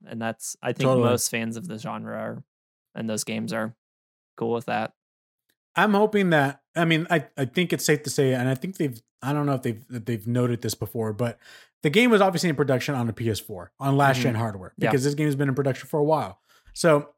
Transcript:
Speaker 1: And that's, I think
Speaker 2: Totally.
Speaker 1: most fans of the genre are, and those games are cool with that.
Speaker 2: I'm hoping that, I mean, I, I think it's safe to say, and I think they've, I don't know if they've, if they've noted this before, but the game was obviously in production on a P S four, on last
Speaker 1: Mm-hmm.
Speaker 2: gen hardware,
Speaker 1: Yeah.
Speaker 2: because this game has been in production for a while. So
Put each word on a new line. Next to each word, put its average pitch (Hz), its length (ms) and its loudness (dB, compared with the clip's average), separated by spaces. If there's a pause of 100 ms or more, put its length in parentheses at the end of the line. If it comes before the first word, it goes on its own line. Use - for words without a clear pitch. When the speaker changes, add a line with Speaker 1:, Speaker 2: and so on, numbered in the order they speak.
Speaker 1:
And 113 160 -10
that's, - 400 -8
I 120 100 -4
think 135 160 -2
Speaker 2:
Totally. 123 200 4
Speaker 1:
most 120 220 0
fans 113 260 -4
of 104 100 -10
the 107 120 -10
genre 110 380 -10
are, 113 280 -10 (500)
and 113 140 -6
those 107 160 -4
games 110 280 -6
are 110 220 -4 (600)
cool 117 160 -4
with 117 140 -4
that. 113 280 -4 (840)
Speaker 2:
I'm 202 180 4
hoping 208 360 4
that, 143 320 2 (140)
I 170 80 2
mean, 165 260 2
I, 165 160 2 (100)
I 139 100 0
think 175 260 -2
it's 156 120 -2
safe 147 180 2
to 143 80 -6
say, 135 240 2
and 127 140 0
I 135 60 0
think 180 220 -8
they've, 127 240 -4 (220)
I 139 100 -2
don't 147 140 0
know 143 80 0
if 127 80 -4
they've, 117 280 -4
if 117 140 -10
they've 107 220 -6
noted 120 340 0
this 113 140 -6
before, 110 380 -6
but 107 260 -4 (440)
the 151 80 0
game 233 200 4
was 214 100 6
obviously 180 300 2
in 143 60 -2
production 135 380 0
on 120 140 -2
a 113 40 -2
P 117 180 -4
S 98 100 -2
four, 90 400 -14
on 139 160 2
last 139 200 6
Speaker 1:
Mm-hmm. 127 80 0
Speaker 2:
gen 117 100 2
hardware, 107 420 -4
Speaker 1:
Yeah. - 140 2
Speaker 2:
because 131 140 2
this 143 100 0
game 151 120 0
has 143 100 0
been 143 120 0
in 131 60 0
production 135 340 -2
for 165 100 -2
a 147 60 2
while. 139 360 0 (340)
So 151 440 4